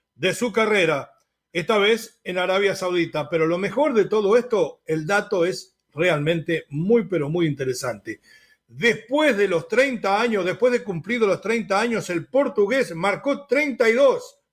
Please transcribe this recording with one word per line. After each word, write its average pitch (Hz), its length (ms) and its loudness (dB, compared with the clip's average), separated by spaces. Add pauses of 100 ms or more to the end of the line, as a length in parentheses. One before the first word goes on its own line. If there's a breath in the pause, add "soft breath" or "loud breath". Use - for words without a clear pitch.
(120)
de 165 220 -2
su 240 160 -2
carrera, 190 640 0 (400)
esta 190 260 0
vez 220 460 0
en 180 140 -6
Arabia 185 360 2
Saudita. 170 560 -2
Pero 160 160 0
lo 170 120 0
mejor 247 360 0
de 196 120 4
todo 214 300 2
esto, 220 500 0
el 156 200 -2
dato 202 380 0
es - 300 -6 (240)
realmente 160 720 0
muy, 190 360 2
pero 151 260 -4
muy 170 160 0
interesante. 127 760 -6 (460 soft breath)
Después 240 680 0
de 202 140 2
los 165 180 0
treinta 214 540 0
años, 220 240 0
después 185 260 2
de 240 140 -2
cumplidos 208 420 -2
los 180 140 0
treinta 202 400 -2
años, 226 300 -4
el 170 160 -4
portugués 247 680 0
marcó 196 520 -2
treinta 254 420 0
y 226 60 2
dos 247 460 2 (120)